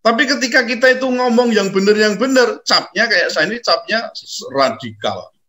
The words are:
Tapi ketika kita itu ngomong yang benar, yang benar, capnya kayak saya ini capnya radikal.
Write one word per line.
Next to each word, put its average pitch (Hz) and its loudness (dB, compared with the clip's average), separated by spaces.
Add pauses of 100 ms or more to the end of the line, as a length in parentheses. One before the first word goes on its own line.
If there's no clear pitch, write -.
Tapi 226 2
ketika 254 0
kita 247 2
itu 262 -2
ngomong 247 2
yang 202 0
benar, 196 2
yang 214 2
benar, 247 0
capnya 208 -2
kayak 180 0
saya 160 0
ini 220 -6
capnya 208 -4 (400)
radikal. 113 -4 (180)